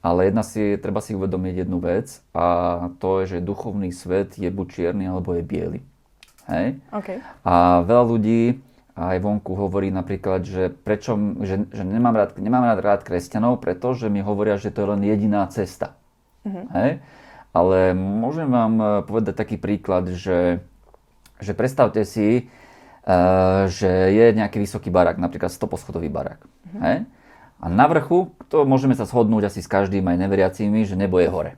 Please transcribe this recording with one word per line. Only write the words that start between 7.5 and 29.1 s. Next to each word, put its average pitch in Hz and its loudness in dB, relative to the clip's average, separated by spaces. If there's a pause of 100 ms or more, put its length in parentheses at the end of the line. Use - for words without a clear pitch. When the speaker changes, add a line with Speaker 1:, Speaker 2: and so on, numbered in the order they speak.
Speaker 1:
veľa 117 4
ľudí 117 2 (340)
aj 92 -4
vonku 101 -4
hovorí 98 -2
napríklad, 95 -4
že 92 -2
prečo, 104 -4 (240)
že, 98 -2
že 110 -10
nemám 113 0
rád, 107 2
nemám 120 0
rád, 107 2
rád 101 2
kresťanov, 110 -2
pretože 117 -4
mi 101 0
hovoria, 104 0
že 104 -6
to 101 -4
je 98 -2
len 101 0
jediná 104 2
cesta. - -6 (500)
Speaker 2:
Mhm. 190 -8 (120)
Speaker 1:
Hej? 123 2 (640)
Ale 92 4
môžem 113 -2
vám, 117 2
e, 110 2 (220)
povedať 101 -2
taký 107 -4
príklad, 92 -2
že, 90 0 (760)
že 101 -8
predstavte 120 2
si, 113 0 (500)
e, - 0 (520)
že 92 0 (200)
je 110 8
nejaký 107 -2
vysoký 101 -6
barák, 87 4
napríklad 87 -4
stoposchodový - -6
barák. - -8 (260)
Speaker 2:
Mhm. 180 -12
Speaker 1:
Hej? - 2 (640)
A 85 -6
na 110 4
vrchu, 165 2 (160)
to 147 4
môžeme 135 4
sa 127 -2
shodnúť 110 2